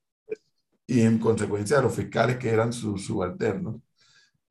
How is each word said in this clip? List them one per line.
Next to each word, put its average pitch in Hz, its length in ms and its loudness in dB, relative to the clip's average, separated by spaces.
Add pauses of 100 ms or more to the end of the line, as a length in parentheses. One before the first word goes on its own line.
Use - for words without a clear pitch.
(840)
y 123 160 2
en 113 180 4
consecuencia 104 600 0
a - 20 2
los 117 140 0
fiscales 117 420 0
que 117 120 -4
eran 113 240 2
sus 101 320 -6
subalternos, 95 680 -4 (760)